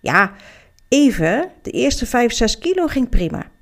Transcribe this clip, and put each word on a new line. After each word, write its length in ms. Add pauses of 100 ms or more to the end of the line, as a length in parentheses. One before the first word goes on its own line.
Ja, 320 (560)
even, 600 (120)
de 80
eerste 360
vijf, 260
zes 260
kilo 280
ging 220
prima. 380 (160)